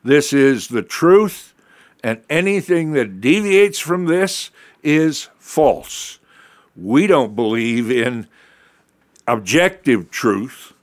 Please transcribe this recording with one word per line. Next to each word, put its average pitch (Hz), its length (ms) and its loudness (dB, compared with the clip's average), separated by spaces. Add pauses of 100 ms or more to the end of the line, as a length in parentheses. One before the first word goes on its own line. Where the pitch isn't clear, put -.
This 143 300 2
is 135 360 2
the 117 140 -4
truth, 190 720 2 (480)
and 113 260 -4
anything 175 640 -2
that 104 280 -4
deviates 196 580 2
from 175 280 -4
this 185 440 -2 (320)
is 156 460 0 (100)
false. - 800 -2 (580)
We 123 300 0
don't 127 300 0
believe 117 540 -2
in 120 360 -2 (1000)
objective 117 840 0
truth - 600 -4 (100)